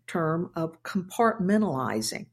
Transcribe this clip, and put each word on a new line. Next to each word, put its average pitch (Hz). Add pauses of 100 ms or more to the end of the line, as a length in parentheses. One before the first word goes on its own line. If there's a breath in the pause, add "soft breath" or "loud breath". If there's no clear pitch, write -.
term 165
of 165
compartmentalizing 185